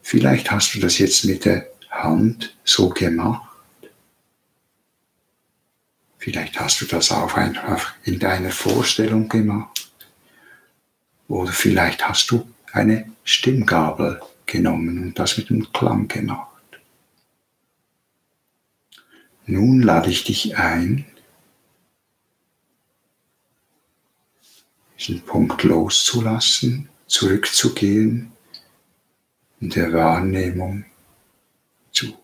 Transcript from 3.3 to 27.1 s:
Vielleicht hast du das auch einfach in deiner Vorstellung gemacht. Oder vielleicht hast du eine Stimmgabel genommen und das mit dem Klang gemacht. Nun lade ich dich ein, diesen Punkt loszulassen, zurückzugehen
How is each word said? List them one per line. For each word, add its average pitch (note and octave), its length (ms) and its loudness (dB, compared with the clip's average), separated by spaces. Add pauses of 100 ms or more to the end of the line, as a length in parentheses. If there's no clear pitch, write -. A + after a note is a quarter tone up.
Vielleicht - 420 -8
hast - 220 -2
du - 40 -6
das - 260 -2
auch - 240 -2
einfach - 680 -2
in F#2 160 -2
deiner F#2 320 -2
Vorstellung A2 760 0
gemacht. G#2+ 640 -2 (1400)
Oder F2+ 240 -2
vielleicht - 560 0
hast - 220 0
du A#2+ 180 -2 (260)
eine A2 360 2 (140)
Stimmgabel E2+ 960 0 (240)
genommen E2+ 560 -2
und F2+ 160 -8
das - 200 -2
mit - 120 -8
dem A2 220 0
Klang - 360 0
gemacht. - 420 -6 (3000)
Nun B2 360 4
lade E2+ 280 4
ich - 160 -2
dich - 320 -2
ein, F2+ 480 0 (4000)
diesen - 220 -8
Punkt - 420 -2
loszulassen, A2+ 1300 0 (180)
zurückzugehen G#2+ 1200 0 (1300)